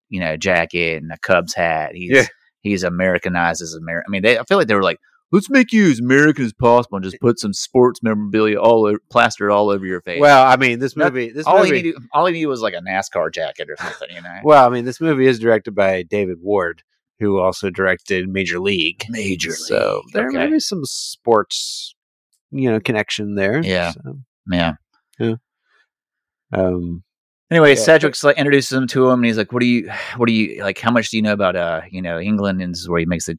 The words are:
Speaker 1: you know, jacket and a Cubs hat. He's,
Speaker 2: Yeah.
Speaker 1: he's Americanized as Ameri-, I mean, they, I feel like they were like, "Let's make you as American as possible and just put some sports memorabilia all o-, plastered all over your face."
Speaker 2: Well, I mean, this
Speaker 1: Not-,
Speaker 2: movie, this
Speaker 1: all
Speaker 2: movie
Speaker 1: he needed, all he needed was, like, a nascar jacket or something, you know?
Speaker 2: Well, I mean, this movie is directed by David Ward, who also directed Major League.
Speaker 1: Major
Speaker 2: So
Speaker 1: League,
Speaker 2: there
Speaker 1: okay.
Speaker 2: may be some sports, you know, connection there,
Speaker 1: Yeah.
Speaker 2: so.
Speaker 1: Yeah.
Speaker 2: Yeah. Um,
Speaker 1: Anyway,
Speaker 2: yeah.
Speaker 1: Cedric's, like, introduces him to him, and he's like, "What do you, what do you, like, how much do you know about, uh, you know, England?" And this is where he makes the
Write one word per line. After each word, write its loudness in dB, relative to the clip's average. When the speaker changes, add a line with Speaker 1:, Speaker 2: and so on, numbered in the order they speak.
Speaker 1:
you -8
know, -4
jacket -2
and -12
a -14
Cubs 0
hat. -2
He's, -10
Speaker 2:
Yeah. 6
Speaker 1:
he's -2
Americanized -2
as -12
Ameri-, -10
I -12
mean, -4
they, 4
I -4
feel 0
like 0
they 2
were 2
like, -2
"Let's 0
make 2
you 4
as 2
American 2
as -4
possible 2
and -6
just -10
put 2
some -4
sports 2
memorabilia 0
all 4
o-, 0
plastered 0
all 2
over -2
your -6
face." -8
Speaker 2:
Well, 8
I 6
mean, 0
this -6
Speaker 1:
Not-, 0
Speaker 2:
movie, -6
this -10
Speaker 1:
all 4
Speaker 2:
movie 2
Speaker 1:
he -2
needed, -6
all 2
he 0
needed -4
was, -4
like, -4
a -10
nascar -4
jacket -8
or -12
something, -14
you -18
know? -18
Speaker 2:
Well, 8
I 4
mean, -2
this -8
movie 2
is 2
directed 0
by 0
David -4
Ward, -2
who 0
also -2
directed -2
Major -4
League. -2
Speaker 1:
Major -6
Speaker 2:
So -2
Speaker 1:
League, -18
Speaker 2:
there -2
Speaker 1:
okay. -6
Speaker 2:
may 0
be 0
some -6
sports, -4
you -2
know, 0
connection -4
there, 0
Speaker 1:
Yeah. -2
Speaker 2:
so. -16
Speaker 1:
Yeah. 0
Speaker 2:
Yeah. -2
Um, -4
Speaker 1:
Anyway, 6
Speaker 2:
yeah. 0
Speaker 1:
Cedric's, 4
like, 4
introduces 2
him -2
to 2
him, 2
and 2
he's 0
like, -2
"What -4
do 2
you, 0
what 0
do 2
you, -2
like, -6
how -2
much 0
do -6
you 0
know 0
about, 0
uh, -4
you -12
know, -6
England?" -2
And -6
this -10
is -12
where 0
he -4
makes -4
the -8